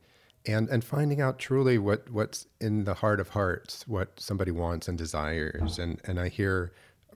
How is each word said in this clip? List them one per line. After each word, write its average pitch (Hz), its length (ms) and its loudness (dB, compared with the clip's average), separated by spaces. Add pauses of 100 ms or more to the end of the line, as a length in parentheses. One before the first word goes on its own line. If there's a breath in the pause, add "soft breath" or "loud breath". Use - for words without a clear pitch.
(460 soft breath)
and, 110 220 2
and 123 160 0
finding 143 360 0
out 131 180 0
truly 131 400 4
what, 101 320 2
what's 110 360 -2 (140)
in 107 240 2
the 98 100 0
heart 107 260 2
of 92 100 -2
hearts, - 580 -2
what 95 320 -4
somebody 92 320 -2
wants 85 360 -2
and 90 80 -2
desires. 80 800 -2
And, 85 260 -4
and 90 140 -2
I 90 100 0
hear 95 440 0 (440 soft breath)